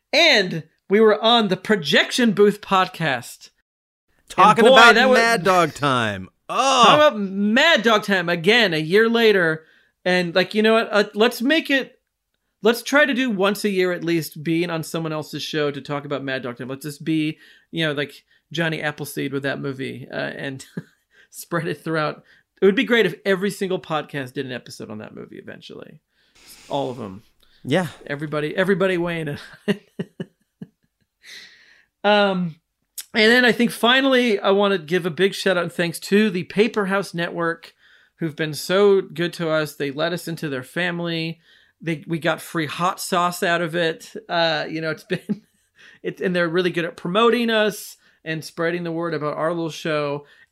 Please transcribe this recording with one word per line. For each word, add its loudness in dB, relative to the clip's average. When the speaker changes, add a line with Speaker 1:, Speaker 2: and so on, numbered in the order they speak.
Speaker 1:
And 2
we 4
were 6
on 4
the -2
Projection 0
Booth 4
podcast. -2
Speaker 2:
Talking 6
Speaker 1:
And 10
boy, 8
Speaker 2:
about 10
Speaker 1:
that 4
was 6
Speaker 2:
Mad 2
Dog 2
Time. -2
Oh. 2
Speaker 1:
Talking 6
about 0
Mad 2
Dog 2
Time 0
again 2
a 0
year 2
later. 2
And, 0
like, 0
you 0
know 6
what? 2
Uh, 2
let's 2
make 0
it, -2
let's 2
try 2
to 0
do -2
once 0
a 2
year 0
at -6
least -4
being -2
on -6
someone -6
else's -10
show -2
to -10
talk -8
about -6
Mad -6
Dog -8
Time. -12
Let's -12
just -12
be, -2
you -4
know, -2
like, -8
Johnny -4
Appleseed -6
with -6
that -6
movie, -10
uh, -12
and -10
<laughs> -20
spread -8
it -8
throughout. -4
It 2
would 6
be 2
great 2
if -2
every 0
single -4
podcast -8
did -8
an -10
episode -14
on -12
that -16
movie -16
eventually. -18
All -4
of -10
them. -12
Speaker 2:
Yeah. 0
Speaker 1:
Everybody, -6
everybody 0
weighing -4
in. -
<laughs> 0
Um, 2
and 4
then 4
I 4
think 2
finally 2
I 0
wanna 2
give -2
a -2
big 0
shout 0
out -2
and -8
thanks -4
to 2
the -6
Paper 0
House -4
Network, -6
who've -6
been -4
so 4
good -6
to -4
us. -2
They -6
let -4
us -8
into -8
their -6
family. -6
They, -6
we -4
got -2
free -6
hot -4
sauce -2
out 0
of -6
it. -4
Uh, -2
you -8
know, -4
it's -10
<laughs> -
been, -6
it's, -8
and -2
they're 0
really 0
good -4
at -10
promoting 2
us -2
and -8
spreading -6
the -6
word -4
about -4
our -2
little -4
show. -6